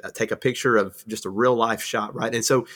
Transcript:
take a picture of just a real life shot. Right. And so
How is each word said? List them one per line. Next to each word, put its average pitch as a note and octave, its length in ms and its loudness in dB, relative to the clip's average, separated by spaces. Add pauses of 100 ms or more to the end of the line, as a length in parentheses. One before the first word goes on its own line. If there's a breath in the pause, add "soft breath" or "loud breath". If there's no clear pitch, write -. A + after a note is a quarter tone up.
(120)
take A2+ 180 -4
a G#2+ 60 -2
picture B2+ 400 2
of F#2+ 300 0
just A2 180 -8
a G2 60 -6
real A#2+ 260 4
life A2+ 260 0
shot. G#2+ 320 -4
Right. A#2+ 200 -2
And A2+ 100 -2
so B2+ 320 2